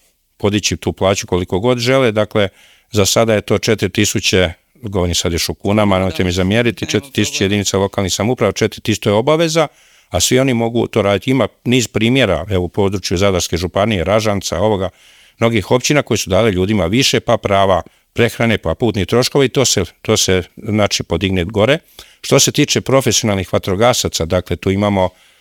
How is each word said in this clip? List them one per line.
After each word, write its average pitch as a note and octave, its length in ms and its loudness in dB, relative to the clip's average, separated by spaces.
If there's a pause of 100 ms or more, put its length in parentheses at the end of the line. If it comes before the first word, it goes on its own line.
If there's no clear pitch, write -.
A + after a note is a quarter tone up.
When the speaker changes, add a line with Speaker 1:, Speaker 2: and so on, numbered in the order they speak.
(360)
Speaker 1:
podići G2+ 400 0
tu F2 160 -4
plaću G2 340 0
koliko F2+ 340 -2
god B2 180 0
žele, B2+ 340 0
dakle, G#2 360 0 (420)
za G#2 160 2
sada A2+ 280 2
je G#2 60 2
to G#2 180 0
četiri G#2 300 -2
tisuće, F#2 640 0 (220)
govorim F2+ 400 -4
sad - 180 -2
još E2+ 160 -2
u E2 60 -6
kunama, G#2 400 0
Speaker 2:
Da. F#2 40 2
Speaker 1:
nemojte F#2 260 -2
mi F2+ 80 0
zamjeriti, G#2 520 0
Speaker 2:
Nema G2+ 60 -6
Speaker 1:
četiri G#2 220 -4
tisuće - 260 -2
Speaker 2:
problema. G2 140 0
Speaker 1:
jedinica G2+ 260 0
lokalnih G2 340 -2
samouprava, G#2+ 400 0
četiri - 280 -4
tisuće G#2 200 -2
to A2 100 0
je G2+ 40 2
obaveza, D#3 520 0 (420)
a - 120 -2
svi - 180 2
oni C3 160 2
mogu A#2 320 2
to - 160 0
raditi. G2+ 280 0
Ima B2+ 180 2 (160)
niz A#2+ 240 2
primjera, G#2+ 640 0
evo, F#2 140 0
u F2 40 -4
području G2 480 -2
Zadarske F#2 400 0
županije, F#2 480 -2
Ražanca, G2+ 560 -2
ovoga, G2 280 0 (500)
mnogih A#2 320 0
općina C3 320 2
koje A2 160 -2
su - 120 -6
dale G#2+ 220 2
ljudima F#2 340 0
više, A#2 340 0
pa A#2 160 0
prava G2 460 2 (300)
prehrane, A#2 460 0
pa D#2+ 160 -4
putnih G#2 320 -2
troškova B2+ 380 2
i B2+ 40 2
to C3 160 0
se, G2 200 0 (180)
to A2 140 0
se, F#2 260 0 (160)
znači, G#2 440 -2
podigne F#2 420 -2
gore. A2 340 0 (420)
Što - 200 2
se B2+ 120 2
tiče C3+ 280 0
profesionalnih G#2+ 720 0
vatrogasaca, G#2 720 0
dakle, F2+ 320 -2
tu - 140 -2
imamo G2 380 2 (320)